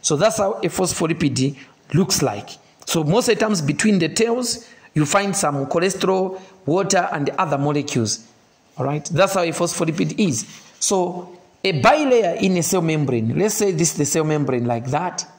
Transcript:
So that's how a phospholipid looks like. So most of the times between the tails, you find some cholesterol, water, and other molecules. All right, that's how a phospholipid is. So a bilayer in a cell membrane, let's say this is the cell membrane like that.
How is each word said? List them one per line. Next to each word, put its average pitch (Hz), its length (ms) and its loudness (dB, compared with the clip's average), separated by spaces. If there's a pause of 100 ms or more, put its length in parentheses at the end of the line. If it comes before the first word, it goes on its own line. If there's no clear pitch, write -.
So 151 140 0
that's 214 200 2
how 202 180 0
a - 140 -4
phospholipid 156 880 0 (380)
looks - 260 2
like. 104 300 -2 (340)
So 160 200 -2
most 220 240 2
of 220 100 2
the - 20 -2
times 214 220 0
between 185 360 2
the 165 120 2
tails, 233 580 -2 (240)
you 151 140 2
find 196 280 0
some 143 320 0
cholesterol, 185 760 0 (260)
water, 185 460 2
and 143 180 -2
other 156 260 0
molecules. 139 720 -2 (500)
All 127 80 -4
right, 151 220 -2
that's 185 280 2
how 185 80 0
a 165 100 0
phospholipid 165 680 -2
is. 156 280 0 (360)
So 180 560 -2 (240)
a 180 200 0
bilayer 247 580 4
in 190 160 2
a 170 60 0
cell 185 180 0
membrane, 135 580 0
let's 208 160 0
say 202 180 0
this 160 200 0
is - 60 -8
the 147 80 2
cell 160 180 0
membrane 135 400 0
like 120 220 -2
that. 156 520 -4